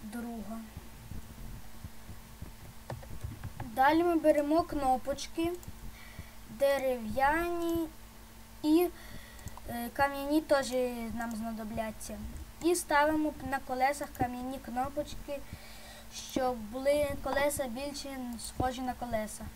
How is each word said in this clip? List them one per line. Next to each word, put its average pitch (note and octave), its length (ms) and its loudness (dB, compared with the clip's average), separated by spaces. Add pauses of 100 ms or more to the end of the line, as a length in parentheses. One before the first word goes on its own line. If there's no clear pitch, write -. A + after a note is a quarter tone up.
(160)
Друга. A3+ 440 -6 (3000)
Далі C4+ 400 6
ми F4 120 6
беремо D4+ 480 8
кнопочки, C#4 880 2 (960)
дерев'яні C#4 1400 2 (760)
і, E4 240 8 (840)
е, A#3+ 240 -4
кам'яні C#4 480 4
теж C4+ 300 4 (420)
нам A#3 220 -2
знадобляться. A3 800 -4 (460)
І F4 120 6
ставимо D4+ 580 4 (180)
на C4+ 80 0
колесах C4 580 0
кам'яні B3 480 -2
кнопочки, C#4 760 -4 (760)
щоб B3+ 420 0
були C4 520 2 (160)
колеса C#4+ 440 2
більше C#4 500 -6 (300)
схожі B3+ 340 -2
на B3+ 120 -2
колеса. A3+ 520 -4 (100)